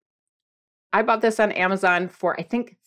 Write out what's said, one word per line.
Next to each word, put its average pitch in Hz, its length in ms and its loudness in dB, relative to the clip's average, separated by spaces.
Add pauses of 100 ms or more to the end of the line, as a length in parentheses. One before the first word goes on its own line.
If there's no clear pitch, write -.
(920)
I 214 100 2
bought 220 180 0
this 220 180 0
on 214 140 2
Amazon 185 560 0
for, - 280 -4
I 165 60 -8
think, 240 440 -6